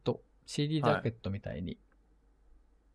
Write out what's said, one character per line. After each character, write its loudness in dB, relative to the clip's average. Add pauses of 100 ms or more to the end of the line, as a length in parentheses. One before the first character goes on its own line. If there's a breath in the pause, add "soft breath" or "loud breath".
ト、 0 (240)
シ -2
ー 2
デ 0
ィ 2
ー 2
ジ 6
ャ 4
ケ 0
ッ 2
ト -8
み -2
た -8
い -6
に、 -6 (1160)